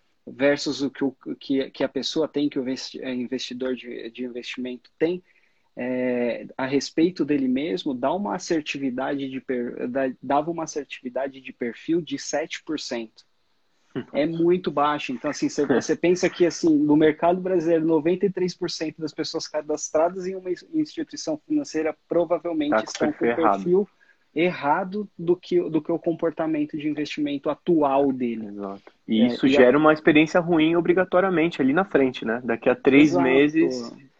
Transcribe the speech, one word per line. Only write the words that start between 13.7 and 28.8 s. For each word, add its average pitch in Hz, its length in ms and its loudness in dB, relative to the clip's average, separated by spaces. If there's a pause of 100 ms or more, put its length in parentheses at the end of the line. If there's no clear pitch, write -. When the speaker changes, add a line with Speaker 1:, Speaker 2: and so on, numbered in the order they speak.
Speaker 1:
É 143 140 0
muito 170 440 0
baixo. 147 420 -2
Então, 127 180 -6
assim, - 180 -4
cê, 147 160 0
Speaker 2:
<laughs> - 20 2
Speaker 1:
você 131 300 2
pensa 175 320 2
que, 175 160 2
assim, 165 340 2
no 151 180 4
mercado 160 440 4
brasileiro, 170 460 0
noventa 165 400 2
e 190 40 0
três 180 240 -2
por 175 160 -6
cento 156 300 -8
das 151 120 -6
pessoas - 360 -8
cadastradas 156 760 -2
em 190 80 -6
uma 185 160 -8
ins-, - 240 -6
instituição 151 720 -4
financeira 151 500 -2 (120)
provavelmente 160 640 0
Speaker 2:
Tá 110 80 2
com 110 60 0
Speaker 1:
estão 156 280 -4
com - 60 -12
Speaker 2:
perfil 117 260 0
errado. 101 120 4
Speaker 1:
perfil 190 320 2 (460)
errado 180 720 -2 (100)
do 170 160 0
que, 175 240 -2 (120)
do 160 100 0
que 156 100 -6
o 165 80 -2
comportamento 160 760 -2
de 147 120 -6
investimento 147 600 -4
atual 143 640 2
dele. 117 360 -4
Speaker 2:
Exato. 101 340 -10 (260)